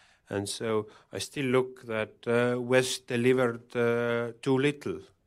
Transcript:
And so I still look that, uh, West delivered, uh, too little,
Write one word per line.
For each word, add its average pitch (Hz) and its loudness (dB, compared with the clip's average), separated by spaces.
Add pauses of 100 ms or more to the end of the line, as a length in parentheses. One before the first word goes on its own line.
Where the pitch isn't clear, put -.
(300)
And 101 -2
so 107 -4 (220)
I 101 -8
still 143 -6
look 127 0
that, 110 -4 (140)
uh, 120 2
West 127 0
delivered, 123 2
uh, 120 0 (100)
too 135 2
little, 139 -2 (260)